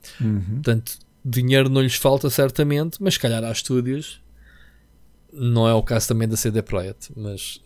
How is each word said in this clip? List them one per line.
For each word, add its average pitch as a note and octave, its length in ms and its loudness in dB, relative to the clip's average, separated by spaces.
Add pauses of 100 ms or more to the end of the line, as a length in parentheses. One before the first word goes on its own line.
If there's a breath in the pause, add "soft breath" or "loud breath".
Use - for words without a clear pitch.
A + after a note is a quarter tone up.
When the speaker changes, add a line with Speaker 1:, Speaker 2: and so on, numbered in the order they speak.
(180 loud breath)
Speaker 1:
Uhum. G#2+ 220 0 (140)
Speaker 2:
Portanto, A#2 440 -2 (240)
dinheiro C3 460 2
não C3+ 140 2
lhes B2 140 0
falta C3+ 340 2
certamente, D3 680 0
mas F#3+ 140 0
se - 80 -4
calhar A2+ 240 -2
há A2+ 80 -6
estúdios, B2+ 680 -4 (1080 soft breath)
não A#2+ 380 2
é A2+ 60 6
o A2 80 4
caso A#2 260 0
também A#2 180 2
da A2 80 -2
C A2 160 0
D G#2+ 120 0
Projekt, G2 520 -6
mas, G2+ 520 -10